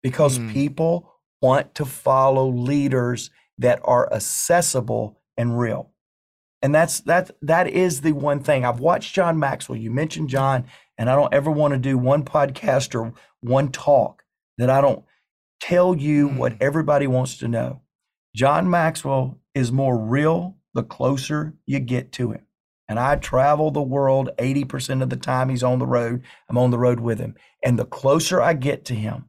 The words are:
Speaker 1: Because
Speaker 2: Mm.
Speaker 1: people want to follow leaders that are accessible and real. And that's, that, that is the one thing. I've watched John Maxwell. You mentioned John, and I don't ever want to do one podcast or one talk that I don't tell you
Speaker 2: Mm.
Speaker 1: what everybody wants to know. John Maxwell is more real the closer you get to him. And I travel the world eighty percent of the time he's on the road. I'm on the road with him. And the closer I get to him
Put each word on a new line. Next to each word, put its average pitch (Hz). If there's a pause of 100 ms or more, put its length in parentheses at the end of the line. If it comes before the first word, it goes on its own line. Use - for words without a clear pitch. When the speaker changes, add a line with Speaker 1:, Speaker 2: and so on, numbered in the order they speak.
Speaker 1:
Because 131
Speaker 2:
Mm. 113
Speaker 1:
people 160 (280)
want 131
to 151
follow 131
leaders 127 (260)
that 120
are 123
accessible 113 (180)
and 120
real. 117 (720)
And 143
that's, 160
that, 180 (100)
that 165
is 170
the 156
one 143
thing. 135
I've 120
watched 160
John 170
Maxwell. 135
You 113
mentioned 156
John, 135 (320)
and 117
I 131
don't 143
ever 143
want 147
to 135
do 131
one 135
podcast 135
or 117 (280)
one 131
talk - (340)
that 123
I 135
don't 139 (580)
tell 180
you 143
Speaker 2:
Mm. 131
Speaker 1:
what 123
everybody 143
wants 127
to 127
know. 120 (540)
John 147
Maxwell 143 (140)
is 123
more 131
real 151 (180)
the 117
closer 151 (100)
you 135
get 123
to 120
him. - (420)
And 110
I 135
travel 147
the 143
world 135 (100)
eighty 135
percent 131
of 123
the 123
time 131
he's 123
on 127
the 123
road. 120 (260)
I'm 120
on 123
the 120
road 123
with 117
him. 110 (280)
And 123
the 117
closer 160
I 165
get 139
to 120
him 110